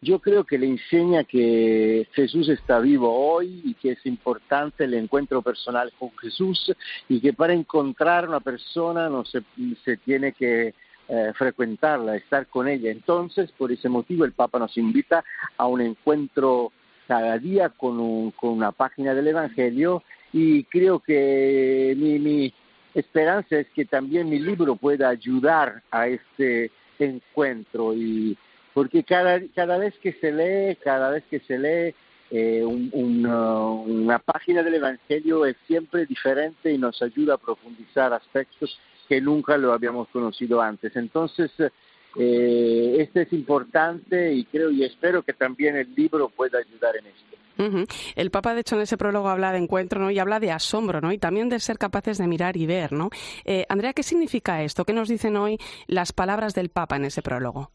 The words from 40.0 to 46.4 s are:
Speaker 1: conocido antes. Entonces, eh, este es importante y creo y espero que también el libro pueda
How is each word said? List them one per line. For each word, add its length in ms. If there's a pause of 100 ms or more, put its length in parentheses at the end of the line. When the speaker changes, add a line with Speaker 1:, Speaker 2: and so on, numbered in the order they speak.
Speaker 1:
conocido 540
antes. 340
Entonces, 540 (640)
eh, 840
este 240
es 120
importante 1000
y 120
creo 260
y 140
espero 380
que 120
también 420
el 180
libro 360
pueda 280